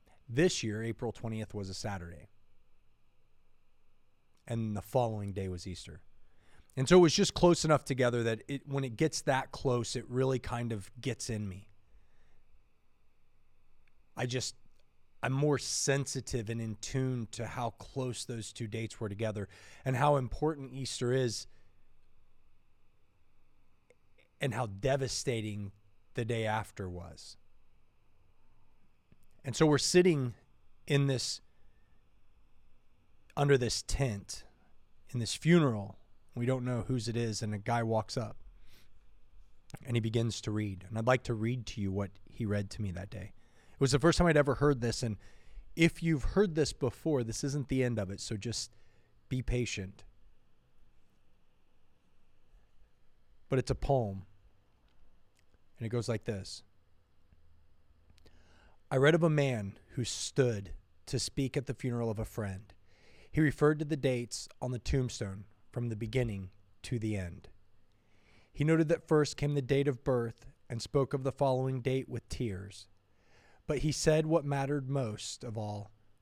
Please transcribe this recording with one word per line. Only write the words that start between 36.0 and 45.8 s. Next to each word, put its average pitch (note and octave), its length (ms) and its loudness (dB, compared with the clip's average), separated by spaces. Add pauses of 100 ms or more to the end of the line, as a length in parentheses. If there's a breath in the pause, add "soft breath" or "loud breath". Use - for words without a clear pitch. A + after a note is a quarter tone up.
We A#2+ 100 -2
don't B2+ 180 0
know B2 240 -2
whose A#2+ 220 -2
it A2+ 80 -4
is, A2+ 240 -2
and G#2+ 120 -4
a G#2 40 -4
guy A#2 260 -2
walks A2 320 -2
up, - 220 -6 (1500 soft breath)
and A#2+ 120 -2
he - 20 2
begins A2+ 420 0
to A2 100 -4
read. G2+ 360 -4
And G#2+ 100 -8
I'd A2+ 100 -2
like B2+ 160 4
to B2 100 -4
read A#2 340 -2
to - 140 -8
you G2 100 0
what G2 200 -2 (180)
he - 160 -6
read G2+ 260 0
to - 100 -8
me G2 100 -4
that F2+ 180 -8
day. F#2+ 240 -10 (400 soft breath)
It - 60 -16
was C3+ 120 4
the C#3+ 80 4
first E3 180 6
time F3 100 6
I'd D#3 100 6
ever C#3 180 6
heard C#3+ 240 4
this, A#2 240 -2
and A2 140 -2 (580 soft breath)
if E3 260 4